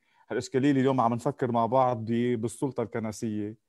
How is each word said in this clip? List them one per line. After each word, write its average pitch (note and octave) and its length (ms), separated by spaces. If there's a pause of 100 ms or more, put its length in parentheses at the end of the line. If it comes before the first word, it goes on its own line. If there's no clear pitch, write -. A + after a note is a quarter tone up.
(320)
هالإشكالية B2+ 380
اللي C3+ 120
اليوم C3 200
عم A#2 120
نفكر B2 380
مع A#2 140
بعض B2 400
ب-، A#2 360
بالسلطة A#2+ 420
الكنسية. G#2+ 720 (140)